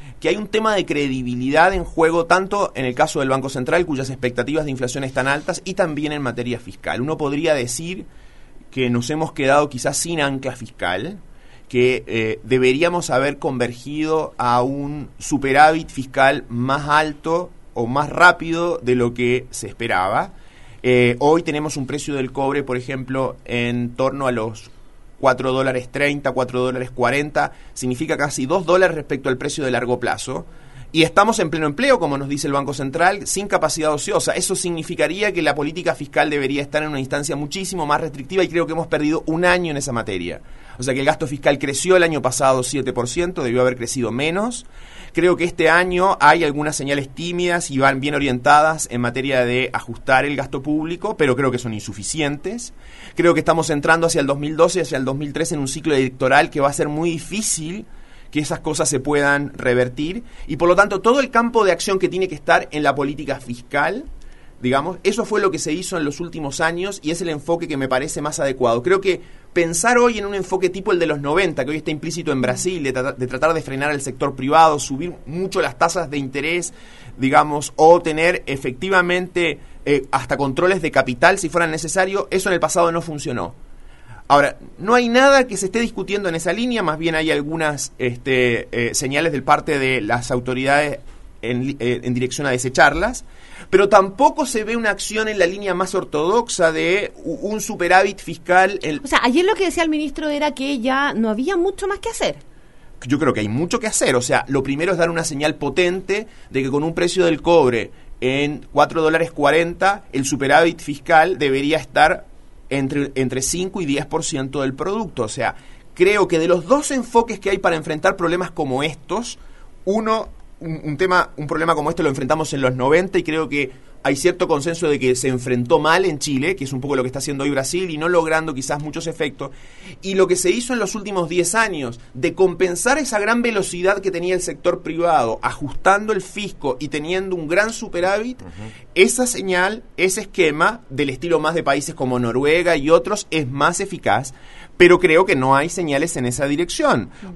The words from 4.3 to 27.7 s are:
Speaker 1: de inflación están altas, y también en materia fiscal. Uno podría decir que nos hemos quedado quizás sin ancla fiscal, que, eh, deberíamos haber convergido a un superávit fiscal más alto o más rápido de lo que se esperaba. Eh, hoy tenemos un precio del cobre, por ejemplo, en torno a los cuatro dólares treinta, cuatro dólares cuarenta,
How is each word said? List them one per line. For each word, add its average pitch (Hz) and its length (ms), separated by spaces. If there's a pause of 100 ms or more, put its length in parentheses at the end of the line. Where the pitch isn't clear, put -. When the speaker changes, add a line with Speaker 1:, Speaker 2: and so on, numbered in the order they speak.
Speaker 1:
de 143 60
inflación 127 340
están 131 240
altas, 151 340
y 185 120
también 156 360
en 147 100
materia 120 380
fiscal. - 400
Uno 151 160
podría 151 380
decir 165 520 (680)
que 123 180
nos 120 200
hemos 156 220
quedado 143 380
quizás 143 260
sin 170 240
ancla 135 380
fiscal, 107 600 (500)
que, 123 360
eh, 110 380
deberíamos 143 680
haber 139 300
convergido 143 1000
a 123 240
un 143 560
superávit 147 720
fiscal 135 580
más 135 400
alto 156 600 (240)
o 117 140
más 143 240
rápido 170 680
de 123 160
lo 120 220
que 123 340
se - 160
esperaba. 110 680 (500)
Eh, 123 340
hoy 151 240
tenemos 151 340
un 135 120
precio 143 260
del 131 180
cobre, 139 300
por 127 160
ejemplo, 131 580 (100)
en 120 500
torno 135 320
a 123 40
los 110 380 (500)
cuatro 131 340
dólares 131 380
treinta, 143 420
cuatro 123 280
dólares 127 300
cuarenta, 143 640 (200)